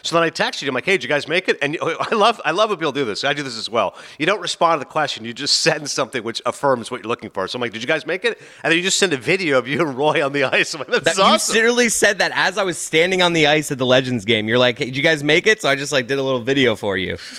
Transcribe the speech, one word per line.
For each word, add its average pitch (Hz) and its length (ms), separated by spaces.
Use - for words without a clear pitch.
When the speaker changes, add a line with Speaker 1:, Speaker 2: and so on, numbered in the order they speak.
Speaker 1:
So - 140
then 165 60
I 165 80
texted 226 320
you. 139 60
I'm 131 60
like, 120 120
"Hey, 185 60
did 170 100
you 123 60
guys 143 200
make 175 200
it?" 233 120
And 147 140
you, 156 60
<laughs> 143 200
I 135 140
love, 214 300
I 147 80
love 214 180
when 185 80
people 151 140
do 139 120
this. 101 200
I 143 80
do 143 100
this 120 160
as 95 100
well. 101 260
You 151 80
don't 196 140
respond 165 400
to 127 60
the - 40
question. 139 340
You 117 100
just 131 260
send 156 300
something 127 320
which 113 240
affirms 123 440
what 120 120
you're 107 60
looking 113 220
for. 95 180
So - 80
I'm 123 40
like, 117 120
"Did 113 100
you 127 60
guys 156 180
make 185 180
it?" 233 160
And 151 80
then 165 80
you 180 60
just 190 140
send 185 140
a 139 40
video 143 420
of 117 80
you 135 140
and 143 160
Roy 147 280
on 139 80
the 139 120
ice. 170 300
<laughs> - 0
I'm 151 60
like, - 80
"That's 185 280
Speaker 2:
That, 190 60
Speaker 1:
awesome." 294 320
Speaker 2:
you 220 80
literally 240 260
said 208 300
that 170 160
as 175 240
I 202 60
was 175 140
standing 185 440
on 175 120
the 156 120
ice 151 240
at 139 80
the 127 80
Legends 127 380
game. 110 240
You're 120 100
like, 123 200
"Hey, 135 80
did 127 100
you 139 60
guys 156 200
make 160 240
it?" 214 160
So 151 60
I 139 80
just, 139 160
like, 127 160
did 139 100
a 135 60
little 131 180
video 127 320
for 98 220
you. 90 200